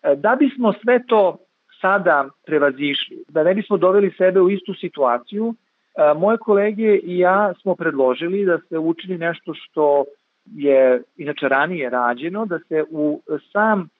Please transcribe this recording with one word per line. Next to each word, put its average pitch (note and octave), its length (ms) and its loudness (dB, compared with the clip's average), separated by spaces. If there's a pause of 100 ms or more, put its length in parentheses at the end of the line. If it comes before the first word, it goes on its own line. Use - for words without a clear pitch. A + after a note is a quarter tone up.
E, C#3+ 140 0
da G#3+ 220 0
bismo B3 340 0
sve A#3+ 340 0
to G3+ 300 2 (440)
sada F3 480 0 (180)
prevazišli, C#3+ 800 -2
da D#3 140 -2
ne F3+ 120 2
bismo G3+ 220 -2
doveli F#3 420 2
sebe F#3 220 4
u F#3 100 4
istu G3 240 -6
situaciju, F3 800 -4
e, - 640 -2
moje G#3+ 200 2
kolege G#3 580 2
i F3+ 220 -4
ja F#3+ 340 2 (100)
smo F#3 120 -2
predložili D#3+ 720 -2
da E3+ 140 0 (100)
se E3 100 -6
učini E3 400 -4
nešto E3 360 -8
što C#3+ 500 0 (420)
je C3+ 560 2 (140)
inače C#3+ 320 -6
ranije C#3 420 -2
rađeno, B2+ 560 -4
da F3 120 -6 (100)
se D#3 220 -2
u D3+ 300 -4 (320)
sam G3+ 360 0 (120)